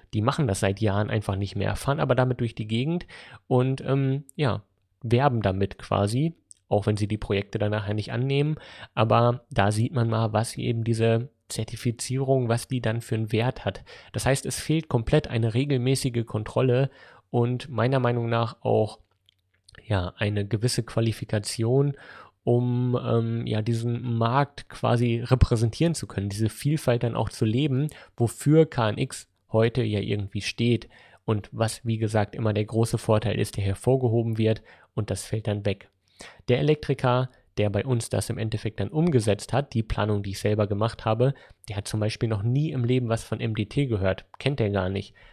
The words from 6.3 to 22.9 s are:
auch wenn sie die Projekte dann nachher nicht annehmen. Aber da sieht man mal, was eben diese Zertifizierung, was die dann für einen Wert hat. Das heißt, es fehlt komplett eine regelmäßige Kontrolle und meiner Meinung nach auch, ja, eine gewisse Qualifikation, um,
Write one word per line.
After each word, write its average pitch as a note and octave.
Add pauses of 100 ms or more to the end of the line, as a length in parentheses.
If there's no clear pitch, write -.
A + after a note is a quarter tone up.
auch G#2
wenn G#2+
sie G#2
die G#2+
Projekte G2+
dann G#2
nachher G#2
nicht G#2+
annehmen. C#3 (380)
Aber A#2
da G#2+
sieht A2
man A#2
mal, A2+
was A2
eben A#2+
diese A2+ (180)
Zertifizierung, B2+
was A2+
die B2+
dann A#2
für -
einen A2
Wert A#2+
hat. - (280)
Das -
heißt, C3+
es -
fehlt D#3
komplett C#3
eine A2+
regelmäßige C3
Kontrolle B2+ (400)
und B2
meiner B2
Meinung A#2+
nach A#2
auch, A2 (840)
ja, F#2
eine G#2
gewisse A2+
Qualifikation, A2+ (500)
um, B2